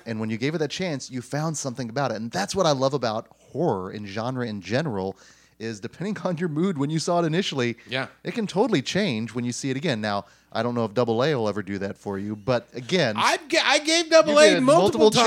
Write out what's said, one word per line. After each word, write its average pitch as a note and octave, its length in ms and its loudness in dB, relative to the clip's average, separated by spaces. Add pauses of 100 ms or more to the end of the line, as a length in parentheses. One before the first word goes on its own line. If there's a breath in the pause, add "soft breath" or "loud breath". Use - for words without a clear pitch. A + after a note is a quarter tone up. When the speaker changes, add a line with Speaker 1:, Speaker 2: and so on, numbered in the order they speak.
Speaker 1:
And A2+ 120 -6
when A2 120 -4
you A2+ 80 -2
gave C#3+ 160 -2
it F3 40 -4
that D3+ 120 -2
chance, E3 400 -6
you B2+ 120 -8
found D3+ 340 -4
something B2+ 340 -6
about B2+ 220 -2
it. G#2+ 40 -6
And A2+ 140 -8
that's F#3+ 260 -4
what F#3+ 100 2
I D3+ 60 4
love C3+ 220 2
about A#2+ 340 -4 (240)
horror A2 380 -2
and G#2 160 -10
genre A#2+ 400 -4
in G#2 140 -8
general, G2 560 -4 (420 soft breath)
is A2+ 220 -8
depending F#3 400 -8
<laughs> - 40 -6
on F3+ 140 -4
your F3+ 100 -4
mood D#3+ 300 -2
when C#3+ 120 -2
you D#3+ 80 -2
saw F3 220 0
it E3+ 60 2
initially, D3 500 -2 (120)
Speaker 2:
Yeah. B2+ 180 -4 (180)
Speaker 1:
it F#3 100 -6
can A3 120 -4
totally F#3+ 360 0
change A#2+ 520 -2
when B2 100 -4
you B2 80 -4
see C3+ 180 -6
it C3 60 -2
again. C#3 240 -2
Now, G2+ 240 -4 (300 soft breath)
I A2 80 0
don't A#2+ 120 -2
know A#2 100 0
if G#2 100 -4
Double A#2 280 2
A D3+ 120 2
will A2+ 140 0
ever G2+ 140 -4
do F#2+ 160 -6
that G2 180 -6
for G2 220 -8
you, G#2 180 -6
but A#2 380 -2
again, B2 420 0
Speaker 2:
I B3+ 220 2 (100)
ga-, D#4+ 160 0
I C#4 140 4
gave D#4+ 320 0
Double D#4 280 6
A D#4 100 10
Speaker 1:
you D4+ 80 6
did C4 60 0
Speaker 2:
multiple C4+ 380 6
Speaker 1:
multiple G#3+ 100 10 (160)